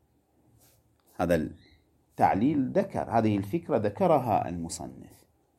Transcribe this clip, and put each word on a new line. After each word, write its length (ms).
هذا 200
التعليل 1400
ذكر، 380
هذه 280
الفكرة 400
ذكرها 720
المصنف 760